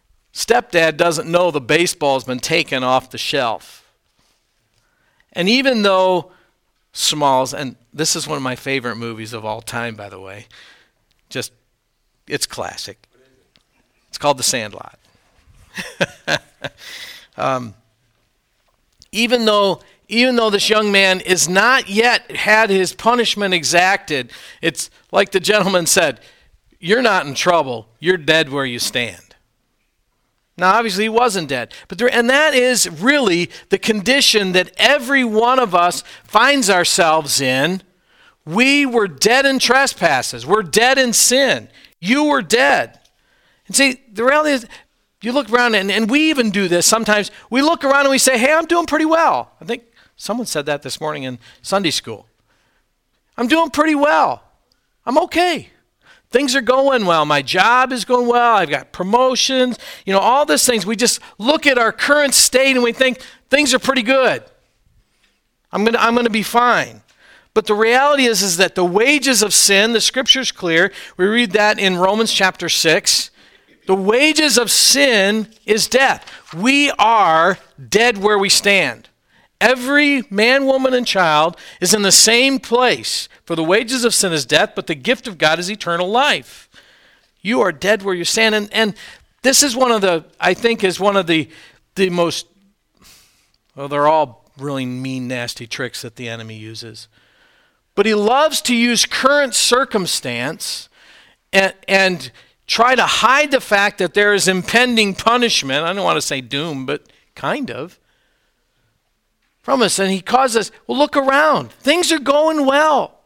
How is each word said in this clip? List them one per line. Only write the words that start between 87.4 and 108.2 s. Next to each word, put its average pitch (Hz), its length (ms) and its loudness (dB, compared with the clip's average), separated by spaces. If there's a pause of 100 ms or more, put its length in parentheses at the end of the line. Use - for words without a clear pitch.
You 240 180 -2
are 190 120 0
dead 190 300 -2
where 196 120 -4
you 175 100 -6
stand. 220 300 0
And, 208 180 -4
and 214 220 -2 (480)
this 262 200 2
is 262 140 0
one 254 160 2
of 220 80 2
the, 175 240 0 (160)
I 180 140 2
think, 233 280 -2
is 185 160 0
one 196 200 2
of 185 80 -2
the, 160 240 -2 (440)
the 190 140 0
most, 175 380 -2 (1300)
well, 139 120 -12
they're 143 200 2
all 151 380 0 (100)
really 135 300 -6
mean, 127 420 -8
nasty 120 380 -10
tricks 123 340 -10
that 120 160 -16
the 123 140 -12
enemy 113 260 -12
uses. 110 520 -18 (840)
But - 120 2
he 220 80 2
loves 254 480 2
to 247 120 0
use 233 300 2
current 269 500 0
circumstance 170 1300 -4 (640)
and, 190 220 2 (120)
and 185 460 0 (340)
try 247 280 0
to 240 80 0
hide 269 480 0
the 269 100 0
fact 202 380 -2
that 180 160 -2
there 208 180 4
is 196 160 0
impending 214 680 0
punishment. 190 680 0
I 170 80 -2
don't 196 100 -6
want 170 140 0
to 151 60 -2
say 139 180 -6
doom, 139 460 -8
but 143 160 -6 (320)
kind 226 360 -6
of. 131 300 -12 (1600)